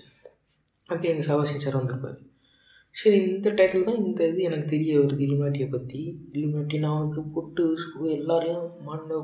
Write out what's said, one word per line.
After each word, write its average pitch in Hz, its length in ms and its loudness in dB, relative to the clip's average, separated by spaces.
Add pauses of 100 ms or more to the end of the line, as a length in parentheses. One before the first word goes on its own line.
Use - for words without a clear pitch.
(880)
அப்போ 170 200 -2
எங்க 151 160 0
சபாஷினி 147 360 0
சார் 135 160 -2
வந்திருப்பாரு. - 440 -4 (760)
சரி, 208 300 6
இந்த 196 260 0
டயத்துல 190 340 4
தான் 226 120 0
இந்த 185 320 -2
இது 175 140 0
எனக்கு 156 240 -2
தெரிய 151 340 2
வருது 139 220 2
இல்லுமினாட்டியை 139 480 0
பத்தி. 127 300 -6 (320)
இல்லுமினாட்டி 151 460 -2
நான் 151 220 0
வந்து 151 220 -4
போட்டு 160 420 -4 (380)
எல்லாரையும் 165 640 0 (140)
மண்ணை 156 420 -8